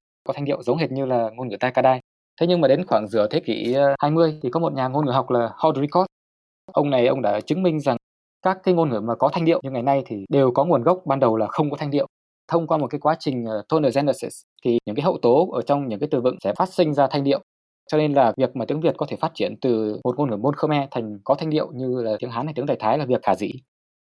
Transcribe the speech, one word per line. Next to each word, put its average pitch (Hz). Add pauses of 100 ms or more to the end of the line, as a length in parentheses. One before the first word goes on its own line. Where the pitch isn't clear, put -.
(240)
có 131
thanh 143
điệu -
giống 135
hệt 135
như 135
là 120
ngôn 120
ngữ 101
Tai 123
Kadai. 127 (400)
Thế 170
nhưng 175
mà 139
đến 131
khoảng 107
giữa 107
thế 165
kỷ, 113
ờ, 139
hai 147
mươi 156
thì 123
có 165
một 156
nhà 131
ngôn 143
ngữ 127
học 127
là 120
Howard 151
Ricott. 175 (680)
Ông 147
này, 123
ông 135
đã 104
chứng 156
minh 156
rằng 131 (460)
các 185
cái 185
ngôn 160
ngữ 110
mà 117
có 131
thanh 165
điệu 165
như 135
ngày 123
nay 139
thì 101
đều 135
có 135
nguồn 147
gốc 180
ban 139
đầu 113
là 107
không 147
có 143
thanh 151
điệu. 143 (420)
Thông 165
qua 156
một 135
cái 147
quá 156
trình, 127
ờ, 110
tonogenesis 139 (220)
thì 120
những 107
cái 143
hậu 165
tố 143
ở 120
trong 143
những 104
cái 151
từ 135
vựng 127
sẽ -
phát 185
sinh 156
ra 135
thanh 139
điệu. 139 (500)
Cho 151
nên 151
là 127
việc 127
mà 117
tiếng 151
Việt 160
có 147
thể 110
phát 160
triển 101
từ 110
một 123
ngôn 143
ngữ 107
Môn 135
Khmer 147
thành 107
có 139
thanh 160
điệu 151
như 127
là 110
tiếng 127
Hán 117
hay 151
tiếng 135
Tài 135
Thái 113
là 147
việc 123
khả 98
dĩ. 104 (680)